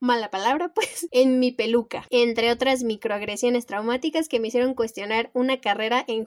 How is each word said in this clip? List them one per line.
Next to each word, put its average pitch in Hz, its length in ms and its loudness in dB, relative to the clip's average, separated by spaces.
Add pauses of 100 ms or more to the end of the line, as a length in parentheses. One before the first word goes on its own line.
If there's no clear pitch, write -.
mala 240 280 0
palabra, 269 420 -2
<laughs> - 40 -20
pues, 440 360 -4
en 254 280 6
mi 247 120 2
peluca", 226 580 -2
entre 233 420 2
otras 254 320 0
microagresiones 214 840 -2
traumáticas 254 640 -2
que 247 100 -2
me 226 100 -2
hicieron 254 240 0
cuestionar 226 600 -4
una 254 260 0
carrera 220 480 0
en 220 200 -4